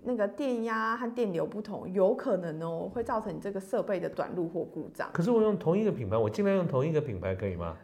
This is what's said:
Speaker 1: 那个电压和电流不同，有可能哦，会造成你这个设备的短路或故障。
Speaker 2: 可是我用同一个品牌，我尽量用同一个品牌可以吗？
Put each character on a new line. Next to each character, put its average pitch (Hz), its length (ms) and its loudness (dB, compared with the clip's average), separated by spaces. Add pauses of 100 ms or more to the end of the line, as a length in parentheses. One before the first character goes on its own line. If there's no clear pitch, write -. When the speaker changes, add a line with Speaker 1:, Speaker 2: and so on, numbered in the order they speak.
Speaker 1:
那 247 100 -2
个 208 120 2
电 240 380 -2
压 220 320 0
和 240 160 -4
电 233 200 0
流 160 140 0
不 202 140 -6
同， 202 300 -8
有 190 240 6
可 247 240 2
能 160 240 -4
哦， 170 300 -4
会 240 100 -4
造 233 180 -2
成 208 140 -6
你 156 60 -8
这 202 100 -6
个 196 100 -4
设 190 220 0
备 185 160 -2
的 170 100 -2
短 - 260 -4
路 170 140 -2
或 165 140 -4
故 151 280 -8
障。 - 220 -6
Speaker 2:
可 170 100 2
是 196 80 2
我 226 120 6
用 214 160 4
同 165 180 2
一 214 80 2
个 208 60 4
品 113 180 -2
牌， 104 80 2
我 113 120 4
尽 202 160 0
量 196 120 4
用 180 100 2
同 135 200 2
一 165 60 0
个 151 80 4
品 104 200 -4
牌 95 140 0
可 98 140 -2
以 90 80 -2
吗？ 82 280 -4